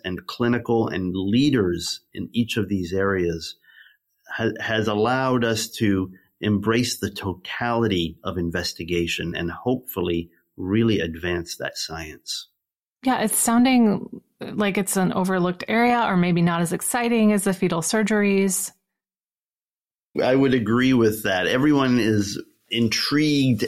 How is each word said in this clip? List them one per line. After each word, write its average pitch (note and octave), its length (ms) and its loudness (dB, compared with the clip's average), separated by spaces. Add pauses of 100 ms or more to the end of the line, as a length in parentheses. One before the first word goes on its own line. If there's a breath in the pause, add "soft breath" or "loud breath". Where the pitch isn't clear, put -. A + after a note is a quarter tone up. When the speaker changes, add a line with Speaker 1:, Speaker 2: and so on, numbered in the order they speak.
Speaker 1:
and F#2 220 -8
clinical A#2+ 600 0
and F#2 260 -4
leaders G2+ 840 0 (120)
in F#2+ 200 -10
each A#2 240 -2
of G#2 120 -2
these F#2 240 -4
areas F#2 640 -2 (720 soft breath)
ha-, A2+ 300 -2
has A2 300 -2
allowed B2 560 2
us A2+ 320 -2
to G2 340 0 (320 loud breath)
embrace G#2+ 560 0
the G2+ 120 -4
totality G2+ 1120 -2
of F#2 140 -6
investigation E2+ 960 -4
and E2+ 160 -6
hopefully F2 800 -4 (260 soft breath)
really G2+ 440 0
advance E2 560 -6
that C#2 200 -8
science. - 720 -12 (560)
Speaker 2:
Yeah, B3+ 180 0
it's G#3+ 160 -2
sounding A#3+ 840 2 (180)
like G3+ 360 -2
it's G3 200 -2
an F#3 160 0
overlooked F3+ 560 -2
area A#3+ 380 2
or G3 100 2
maybe F3 260 2
not E3+ 180 2
as E3+ 120 -2
exciting A#3 600 2
as G3+ 120 2
the G3 100 0
fetal F3+ 260 0
surgeries. G3+ 880 0 (1500)
Speaker 1:
I B2+ 120 2
would C3+ 200 4
agree B2 380 2
with A2 300 4
that. F#2 240 0
Everyone C3 520 4
is G#2 440 0 (260)
intrigued C3 1000 2